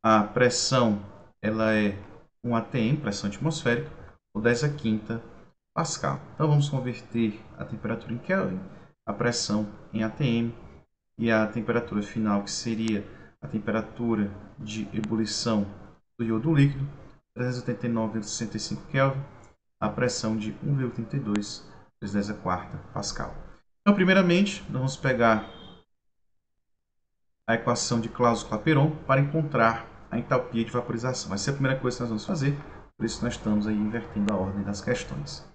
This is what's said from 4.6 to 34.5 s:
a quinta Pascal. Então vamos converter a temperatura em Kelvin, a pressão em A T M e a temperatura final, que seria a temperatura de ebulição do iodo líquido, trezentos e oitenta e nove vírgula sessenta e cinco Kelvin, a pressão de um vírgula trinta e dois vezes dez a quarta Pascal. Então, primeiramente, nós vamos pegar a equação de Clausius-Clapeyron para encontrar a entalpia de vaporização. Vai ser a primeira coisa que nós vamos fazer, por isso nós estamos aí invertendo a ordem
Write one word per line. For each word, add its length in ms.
a 40
quinta 540
Pascal. 460
Então 140
vamos 200
converter 720
a 60
temperatura 480
em 60
Kelvin, 420
a 60
pressão 540
em 100
A 80
T 140
M 300
e 140
a 160
temperatura 560
final, 400
que 80
seria 560
a 80
temperatura 840
de 340
ebulição 760
do 80
iodo 300
líquido, 340
trezentos 240
e 40
oitenta 240
e 20
nove 240
vírgula 160
sessenta 280
e 40
cinco 260
Kelvin, 340
a 80
pressão 480
de 160
um 140
vírgula 140
trinta 260
e 40
dois 480
vezes 140
dez 160
a 40
quarta 440
Pascal. 420
Então, 140
primeiramente, 760
nós 100
vamos 180
pegar 540
a 100
equação 460
de 80
Clausius-Clapeyron 840
para 120
encontrar 640
a 80
entalpia 480
de 60
vaporização. 600
Vai 80
ser 120
a 40
primeira 260
coisa 160
que 60
nós 80
vamos 140
fazer, 320
por 80
isso 200
nós 100
estamos 320
aí 80
invertendo 580
a 40
ordem 260